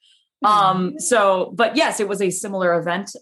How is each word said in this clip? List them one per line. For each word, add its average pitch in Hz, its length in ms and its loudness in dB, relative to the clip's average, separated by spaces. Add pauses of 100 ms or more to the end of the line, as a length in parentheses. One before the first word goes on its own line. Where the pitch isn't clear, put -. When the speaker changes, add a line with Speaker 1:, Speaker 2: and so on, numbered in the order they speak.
(440)
Speaker 1:
Hmm. 202 80 4
Speaker 2:
Um, 190 480 2
so, 196 540 2
but 226 220 0
yes, 277 240 0
it 202 80 -2
was 202 160 -4
a 180 80 0
similar 185 480 -2
event. 175 320 -4 (100)